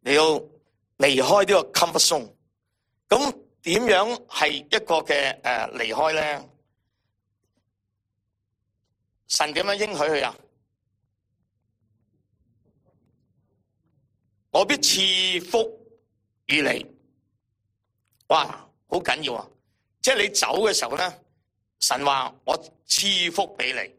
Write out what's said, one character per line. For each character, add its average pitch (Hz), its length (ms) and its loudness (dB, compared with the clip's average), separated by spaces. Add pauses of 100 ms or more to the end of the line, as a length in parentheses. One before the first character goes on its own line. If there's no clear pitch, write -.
你 131 140 0
要 156 180 6 (640)
離 135 240 4
開 196 240 4
呢 185 160 4
個 - 100 -10
comfort 165 340 2
zone。 131 240 -2 (760)
咁 - 300 2 (260)
點 190 200 0
樣 214 460 2
係 151 220 0
一 143 340 -4
個 170 120 0
嘅， 143 460 0
呃， 117 300 -2
離 113 200 -6
開 156 220 0
呢？ 147 300 -4 (2750)
神 151 240 -2
點 170 140 -2
樣 202 80 0
應 208 220 -4
許 147 80 0
佢 147 200 0
啊？ 117 100 -6 (4000)
「我 185 140 2
必 196 120 2
賜 185 760 0
福 - 360 -2 (600)
與 147 160 0
你。」 123 240 -2 (1400)
哇， 151 160 4 (440)
好 175 100 -2
緊 156 240 -2
要 127 120 -6
啊！ 101 140 -12 (520)
即 254 100 2
係 226 120 2
你 202 60 0
走 202 180 -2 (200)
嘅 202 80 2
時 - 100 0
候 120 120 -6
呢， 175 180 -4 (680)
神 131 240 -2
話 135 300 0 (100)
我 151 120 -2 (300)
賜 180 460 -2
福 196 100 -2 (140)
俾 127 260 -4
你。 90 160 -14